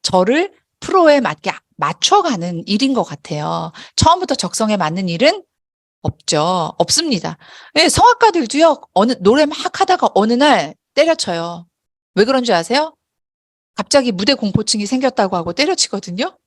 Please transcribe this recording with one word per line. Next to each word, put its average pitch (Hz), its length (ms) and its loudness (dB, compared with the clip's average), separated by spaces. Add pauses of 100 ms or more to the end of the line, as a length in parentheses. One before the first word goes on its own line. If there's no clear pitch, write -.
저를 240 480 0 (340)
프로에 311 340 4
맞게 185 320 -4 (260)
맞춰가는 175 880 -2
일인 262 260 -2
것 214 100 0
같아요. 160 680 -8 (240)
처음부터 339 400 2
적성에 214 420 -4
맞는 175 320 -4
일은 285 340 0 (580)
없죠. 160 760 -2
없습니다. 180 600 -2 (400)
예, 320 120 4
성악가들도요, 330 920 2 (120)
어느, 226 260 2
노래 247 280 4
막 302 100 -8 (220)
하다가 370 340 2
어느 214 200 2
날 240 420 2 (180)
때려쳐요. 175 720 -2 (480)
왜 208 120 2
그런 254 180 0
줄 233 100 0
아세요? 254 420 0 (760)
갑자기 247 380 0
무대 202 240 0
공포증이 208 500 -2
생겼다고 247 500 -2
하고 170 180 -4
때려치거든요. 254 920 -4